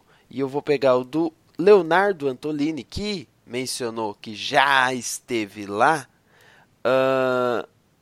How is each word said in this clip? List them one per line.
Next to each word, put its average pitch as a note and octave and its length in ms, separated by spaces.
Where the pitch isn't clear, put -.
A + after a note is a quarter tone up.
e A#2+ 100
eu C3+ 80
vou C#3 140
pegar C3+ 340
o B2+ 80
do D#3 280
Leonardo F3 720
Antolini, D3 560
que F#3+ 440
mencionou A#2 720
que - 180
já C3 600
esteve G#2+ 720
lá. B2 420
Ah, B2+ 840